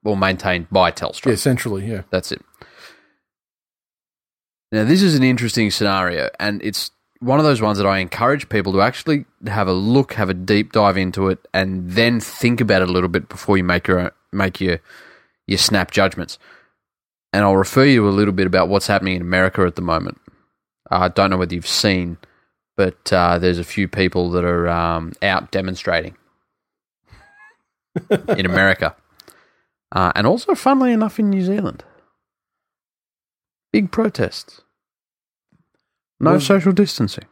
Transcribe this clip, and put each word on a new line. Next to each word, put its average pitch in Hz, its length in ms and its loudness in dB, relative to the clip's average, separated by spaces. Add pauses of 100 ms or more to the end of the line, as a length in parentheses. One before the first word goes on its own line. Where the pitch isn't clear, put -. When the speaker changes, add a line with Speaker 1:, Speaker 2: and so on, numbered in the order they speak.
Speaker 1:
or 104 140 0
maintained 92 540 -2
by 92 200 4
Telstra. - 380 -6
Speaker 2:
Yeah, 113 60 2
centrally, 110 500 -2
yeah. 107 240 -8
Speaker 1:
That's - 220 -4
it. - 100 -10 (2250)
Now, 107 120 0
this 160 180 4
is 175 140 4
an 131 80 2
interesting 120 480 0
scenario, 90 580 -2 (100)
and 104 220 -4
it's - 300 -8 (280)
one 127 200 0
of 156 60 2
those 135 160 2
ones 107 160 0
that 101 100 0
I 98 120 2
encourage 135 500 -2
people 98 240 -2
to - 80 4
actually 143 440 0 (200)
have 104 220 -2
a 95 60 2
look, 117 400 2
have 101 160 -2
a 92 40 0
deep 104 400 0
dive 101 240 4
into 95 320 0
it, 95 100 -2 (140)
and 95 380 -2
then 117 280 2
think 120 400 -2
about 98 220 2
it 92 80 0
a - 20 -2
little 90 180 0
bit 90 200 -4
before - 280 0
you 92 60 2
make 90 240 0
your, 90 240 0 (200)
make 95 280 -2
your, 92 200 -2 (680)
your 98 100 -2
snap 95 340 0
judgments. 90 460 -2 (960)
And 101 140 2
I'll 98 100 6
refer 95 300 4
you 120 220 6
a 101 40 4
little 101 220 2
bit 92 140 0
about 90 220 2
what's 98 180 0
happening 95 280 0
in 87 60 -6
America 92 400 0
at 90 140 0
the 90 60 -6
moment. 87 380 -4 (720)
Uh, 143 80 2
I 180 100 2
don't 98 200 2
know 92 80 0
whether 90 180 -4
you've 85 120 -8
seen, 90 500 -2 (580)
but, - 380 -2
uh, 87 260 2
there's 87 200 0
a 87 40 -6
few 98 240 -4
people 90 440 -2
that 90 120 -2
are, 87 240 0
um, 85 540 -4
out 95 300 -2
demonstrating 90 640 -4 (1900)
in 202 360 -2
Speaker 2:
<laughs> - 0 -
Speaker 1:
America. 92 500 2 (1000)
Uh, 92 200 2
and 104 140 0
also, 233 280 0
funnily 262 360 2
enough, 220 280 -2
in 208 100 2
New 196 120 0
Zealand. 190 420 -4 (1900)
Big 208 180 0
protests. - 720 -4 (1600)
No 151 120 4
Speaker 2:
Well, 185 80 4
Speaker 1:
social 190 320 2
distancing. 180 600 0